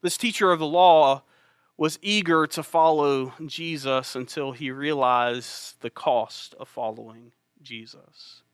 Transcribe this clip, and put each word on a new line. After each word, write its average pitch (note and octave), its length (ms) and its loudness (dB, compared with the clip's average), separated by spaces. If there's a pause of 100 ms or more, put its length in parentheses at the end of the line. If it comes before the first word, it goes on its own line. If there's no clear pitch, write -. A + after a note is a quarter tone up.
This F3+ 160 -4
teacher G3+ 360 2
of D#3+ 80 0
the D#3 60 -4
law D#3 580 6 (520)
was D#3 240 -2
eager E3+ 460 2
to D#3 160 -8
follow D3 720 2 (120)
Jesus C3+ 720 -6
until C3+ 380 -8
he C3 180 -10
realized B2 1080 -2
the A#2 100 -10
cost - 720 -4
of C3 80 -16
following A2+ 640 -12 (280)
Jesus. - 800 -20 (120)